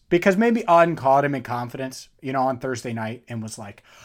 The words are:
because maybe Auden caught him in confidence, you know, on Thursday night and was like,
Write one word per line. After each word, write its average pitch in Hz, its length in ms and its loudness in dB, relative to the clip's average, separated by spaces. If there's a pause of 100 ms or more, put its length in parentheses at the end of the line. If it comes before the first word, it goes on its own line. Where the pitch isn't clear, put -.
because 180 260 4
maybe 226 280 2
Auden 170 340 4
caught 135 280 4
him 143 80 -2
in 131 100 -6
confidence, 123 680 -10 (120)
you 135 120 -8
know, 131 100 0
on 131 160 -2
Thursday 127 320 -8
night 113 380 -8
and 113 120 -8
was 110 160 -12
like, 101 260 -18 (220)